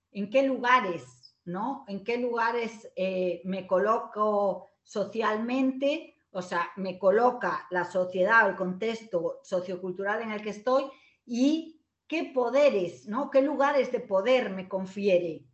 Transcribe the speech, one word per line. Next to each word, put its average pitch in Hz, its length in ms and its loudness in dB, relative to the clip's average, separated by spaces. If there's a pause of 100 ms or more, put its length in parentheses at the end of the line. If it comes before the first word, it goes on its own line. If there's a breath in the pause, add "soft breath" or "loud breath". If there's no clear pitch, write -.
(120)
en 196 180 -6
qué 269 140 4
lugares, 240 1000 0
¿no? 214 420 -6
En 196 160 -8
qué 233 140 -2
lugares, 233 800 -2
eh, 185 480 -2
me 185 200 -4
coloco 202 1040 0 (120)
socialmente, 247 1300 -2 (160)
o 185 100 -6
sea, 175 340 -4
me 185 240 -8
coloca 202 680 2
la 180 160 -2
sociedad 190 600 4
o 190 40 4
el 185 80 -4
contexto 185 840 -4
sociocultural 190 800 -4
en 220 100 -8
el 208 100 -6
que 214 80 -6
estoy 254 340 0 (480 loud breath)
y 285 480 0 (280)
qué 320 260 -6
poderes, 240 760 2
¿no? 254 220 -4
Qué 269 140 6
lugares 277 480 2
de 226 80 -2
poder 208 500 2
me 190 180 -8
confiere, 185 880 0